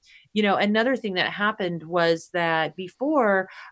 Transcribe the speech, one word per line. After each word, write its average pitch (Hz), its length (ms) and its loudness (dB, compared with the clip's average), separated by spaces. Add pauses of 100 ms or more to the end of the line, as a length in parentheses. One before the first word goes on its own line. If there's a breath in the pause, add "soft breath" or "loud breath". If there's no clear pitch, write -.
(340 loud breath)
you 208 80 0
know, 196 140 4
another 214 380 2
thing 220 200 -4
that 165 180 0
happened 180 500 -2
was 170 520 0
that 165 420 0
before, 202 720 0 (240 loud breath)